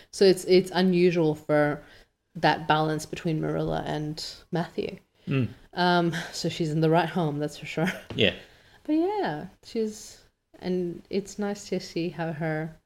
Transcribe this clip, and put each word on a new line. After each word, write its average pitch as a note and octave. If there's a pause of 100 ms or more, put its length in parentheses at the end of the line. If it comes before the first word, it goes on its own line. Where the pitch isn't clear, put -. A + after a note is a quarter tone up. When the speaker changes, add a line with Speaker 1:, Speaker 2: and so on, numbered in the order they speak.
(120)
Speaker 1:
So -
it's, F#3
it's F3+
unusual F3
for D3+ (520)
that D#3
balance D#3
between D#3
Marilla D#3
and D3+ (280)
Matthew. - (300)
Speaker 2:
Mm. C3+ (260)
Speaker 1:
Um, F3 (180)
so -
she's D#3+
in D#3
the D#3+
right D#3+
home, D#3
that's D3+
for -
sure. E3 (240)
Speaker 2:
Yeah. G2 (500)
Speaker 1:
But D4+
yeah, D#4+ (200)
she's, - (380)
and F3+
it's G3
nice G3+
to F#3
see F3+
how D#3+
her, D#3+ (100)